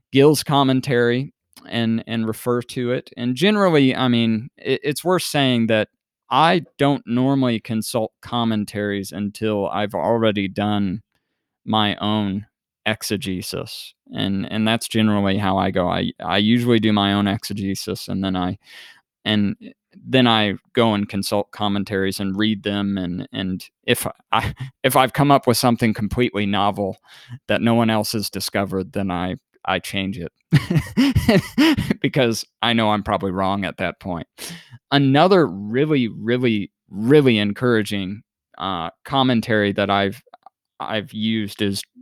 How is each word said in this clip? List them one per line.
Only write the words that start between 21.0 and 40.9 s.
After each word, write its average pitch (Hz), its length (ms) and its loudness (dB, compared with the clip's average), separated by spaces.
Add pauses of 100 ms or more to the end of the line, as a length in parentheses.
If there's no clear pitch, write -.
consult 101 440 -4
commentaries 101 680 -2
and 98 160 -4
read 107 280 0
them. 101 340 -2
And, 90 340 -6
and 95 320 -6 (200)
if - 240 0 (240)
I, 110 220 0 (300)
if 131 120 0
I've 131 180 4
come 143 180 2
up 139 160 4
with 117 100 4
something 117 360 2
completely 104 520 -2
novel 101 520 -2 (500)
that 92 140 0
no 117 140 4
one 117 140 2
else 107 240 0
has 104 160 -4
discovered, 95 640 -4
then 98 180 -4
I, 90 240 -4 (280)
I 92 160 -2
change 98 380 -6
it 85 140 -10 (1600)
<laughs> - 80 -8
because 123 440 0 (160)
I 117 120 0
know 113 160 2
I'm 104 140 0
probably 101 280 -2
wrong 95 320 -2
at 80 140 -6
that 87 220 -4
point. 87 280 -8 (640)
Another 143 540 6
really, 117 640 -2
really, 110 640 0 (180)
really 120 480 4
encouraging, 104 840 -2 (340)
uh, 85 320 -6 (160)
commentary 117 680 2
that 101 160 0
I've, 98 320 0 (600)
I've - 320 -8